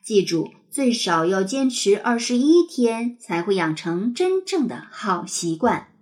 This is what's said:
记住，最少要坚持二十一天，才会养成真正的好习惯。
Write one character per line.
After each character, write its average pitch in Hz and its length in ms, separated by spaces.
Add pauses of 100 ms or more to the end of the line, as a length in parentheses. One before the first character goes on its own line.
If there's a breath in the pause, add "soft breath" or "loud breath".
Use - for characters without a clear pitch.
记 202 200
住， 160 280 (180)
最 262 240
少 170 320
要 190 160
坚 262 260
持 208 300
二 233 220
十 240 180
一 330 300
天， 233 520
才 175 220
会 196 140
养 160 200
成 180 380
真 370 320
正 311 220
的 - 240
好 180 340
习 170 300
惯。 160 320 (140)